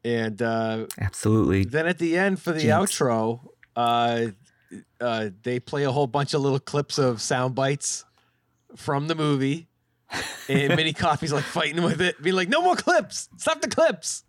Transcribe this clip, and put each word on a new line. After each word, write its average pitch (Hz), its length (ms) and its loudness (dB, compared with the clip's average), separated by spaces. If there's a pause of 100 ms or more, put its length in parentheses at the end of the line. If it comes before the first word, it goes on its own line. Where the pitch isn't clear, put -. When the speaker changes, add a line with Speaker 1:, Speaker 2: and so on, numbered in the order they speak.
Speaker 1:
And, 113 380 -2
uh, 113 440 -2 (140)
Speaker 2:
Absolutely. 98 640 2
Speaker 1:
then 143 220 -2
at 175 120 0
the 170 200 0
end 190 220 2
for 175 120 -4
the 160 80 -2
Speaker 2:
Jinx. 156 320 4
Speaker 1:
outro, 117 480 0 (340)
uh, 120 520 2 (760)
uh, 113 300 -2 (120)
they 123 180 -4
play 143 240 -4
a 139 60 0
whole 143 160 0
bunch 143 280 -2
of 147 80 0
little 135 180 0
clips - 380 -4
of 123 240 0
sound 127 320 -2
bites 135 500 -2 (720)
from 147 320 -2
the 165 60 0
movie. 147 540 0 (800)
And 139 280 2
Mini 160 160 2
Speaker 2:
<laughs> - 0 -
Speaker 1:
Coffee's, 156 400 0
like, 147 120 0
fighting 165 380 -2
with 165 200 2
it, 180 200 0
being 185 140 0
like, 185 140 0
"No 285 100 4
more 359 160 4
clips! - 640 0
Stop 311 240 0
the 320 60 -2
clips." - 600 0